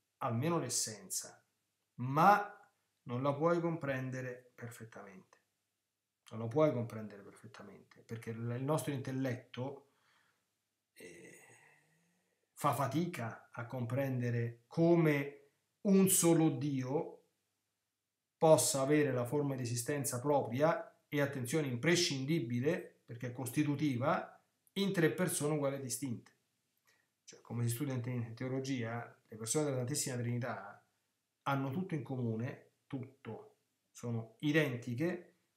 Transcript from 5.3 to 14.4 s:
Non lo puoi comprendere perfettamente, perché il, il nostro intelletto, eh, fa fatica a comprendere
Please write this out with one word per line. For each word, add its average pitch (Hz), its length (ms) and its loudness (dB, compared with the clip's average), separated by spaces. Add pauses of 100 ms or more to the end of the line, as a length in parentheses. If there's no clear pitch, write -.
Non 113 100 -8
lo 113 80 -4
puoi 147 240 4
comprendere 107 500 -6
perfettamente, - 800 -20
perché 117 280 -12
il, 117 260 -6
il 131 80 -6
nostro 147 280 0
intelletto, 131 1000 -6 (1040)
eh, 87 440 -18 (1160)
fa 135 200 0
fatica 131 800 -2
a 120 140 -8
comprendere 120 1000 -2